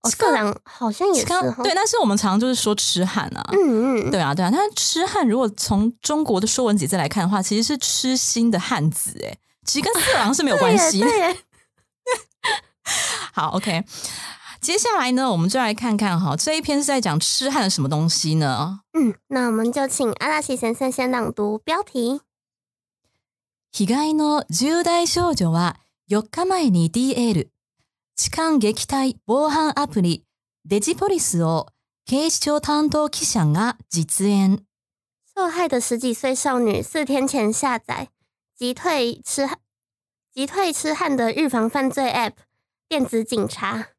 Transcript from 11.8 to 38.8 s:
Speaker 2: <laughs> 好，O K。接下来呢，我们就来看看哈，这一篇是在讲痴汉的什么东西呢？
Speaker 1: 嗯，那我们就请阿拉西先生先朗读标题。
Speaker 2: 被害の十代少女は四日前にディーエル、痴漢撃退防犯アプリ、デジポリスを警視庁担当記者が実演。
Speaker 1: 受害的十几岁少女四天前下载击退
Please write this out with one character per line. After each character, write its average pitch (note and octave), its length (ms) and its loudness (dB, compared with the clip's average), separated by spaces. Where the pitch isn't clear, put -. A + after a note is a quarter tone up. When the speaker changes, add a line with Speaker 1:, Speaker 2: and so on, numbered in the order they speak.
Speaker 2:
<laughs> - 480 -4
好 D3+ 160 -2
，O - 100 0
K。 F3 240 -2
接 F4 160 0
下 A4 180 2
来 B3+ 180 2
呢， B3+ 180 2
我 F#3 40 2
们 E3 140 2
就 C4 100 2
来 A3 140 2
看 A3 240 0
看 F#3+ 220 2
哈， D3+ 160 0
这 D#4 200 0
一 D#4+ 60 0
篇 C#4+ 160 0
是 D4 80 2
在 C4+ 160 2
讲 D#3 180 0
痴 - 300 0
汉 C4+ 140 2
的 F#3+ 60 2
什 D#3+ 120 0
么 C3+ 80 0
东 D3+ 180 2
西 D#3+ 280 0
呢？ D3+ 460 0
Speaker 1:
嗯， C4 220 2
那 B3+ 180 0
我 A#3 40 0
们 A3+ 200 0
就 C4+ 160 -2
请 B3 320 -2
阿 C4+ 100 -2
拉 D4+ 100 0
西 C4+ 160 -4
先 A#3 180 -2
生 C4 180 -2
先 B3+ 180 -2
朗 A#3 240 -2
读 G#3+ 240 -2
标 E4 240 -2
题。 C4 400 -4
Speaker 2:
被 G3 160 -2
害 D4+ 260 0
の D4+ 380 0
十 D4+ 320 0
代 F4 200 2
少 F4 300 0
女 F3+ 140 0
は E3 300 0
四 G#3 140 0
日 E4 240 -4
前 F4+ 240 2
に E3+ 200 4
デ A3+ 100 -2
ィ C4 160 0
ー - 0 -
エ A#3+ 180 2
ル、 D#3+ 160 -2
痴 - 140 -4
漢 D#4+ 280 0
撃 G#3+ 280 0
退 C4 400 -2
防 C#4+ 240 2
犯 D#4 240 2
ア C#4+ 120 -2
プ A3 160 -2
リ、 E3+ 220 0
デ G3+ 160 0
ジ D#4+ 160 0
ポ G4 140 0
リ F4+ 100 2
ス E3+ 240 0
を D#3+ 240 0
警 D4 240 0
視 - 100 -2
庁 D4 200 0
担 D4 280 0
当 D4+ 220 0
記 D#4 160 -6
者 D#3 260 2
が G3+ 240 0
実 E3+ 380 -2
演。 G3 360 2
Speaker 1:
受 F#4 140 0
害 E4+ 180 0
的 B3+ 140 0
十 A#3+ 160 -2
几 B3 160 -2
岁 C4 200 -2
少 C4 260 0
女 G#3 220 2
四 D#4 220 -4
天 C4+ 240 0
前 A3 240 0
下 B3 260 -2
载 - 300 -8
击 B3 160 -4
退 C4 520 -2